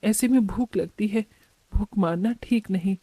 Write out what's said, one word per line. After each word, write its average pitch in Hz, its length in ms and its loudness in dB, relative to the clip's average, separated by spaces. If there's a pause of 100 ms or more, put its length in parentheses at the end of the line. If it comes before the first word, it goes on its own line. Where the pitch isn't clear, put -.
ऐसे 214 240 2
में 240 200 4
भूख 190 280 -4
लगती 180 320 -2
है। 214 180 -2 (500)
भूख - 220 -2
मारना 185 360 0 (100)
ठीक 233 280 0
नहीं। 190 320 0